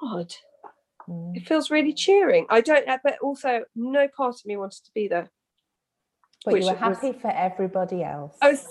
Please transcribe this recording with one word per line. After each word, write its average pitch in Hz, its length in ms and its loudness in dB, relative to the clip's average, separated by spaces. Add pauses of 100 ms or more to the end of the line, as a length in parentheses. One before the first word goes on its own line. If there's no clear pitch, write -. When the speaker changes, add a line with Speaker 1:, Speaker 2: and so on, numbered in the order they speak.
Speaker 1:
God." 180 320 -8 (760)
Speaker 2:
Mm. 175 280 -10
Speaker 1:
It 180 120 -12
feels 311 200 0
really 302 240 0
cheering. 349 560 4
I 226 120 6
don't, 269 280 4
uh, 262 140 0
but 285 160 0
also 262 460 -2 (100)
no 262 320 0
part 262 300 -4
of - 100 -20
me 208 100 -6
wanted 196 280 -10
to - 100 -20
be 208 140 -2
there. 175 200 -4 (1160)
Speaker 2:
But 208 80 0
you 190 60 4
Speaker 1:
Which 185 80 0
Speaker 2:
were 185 40 0
Speaker 1:
was 180 80 -2
Speaker 2:
happy 240 340 -2
for 240 200 -8
everybody 185 720 -4
else. 147 360 -12
Speaker 1:
I 285 120 6
was 277 80 -2 (100)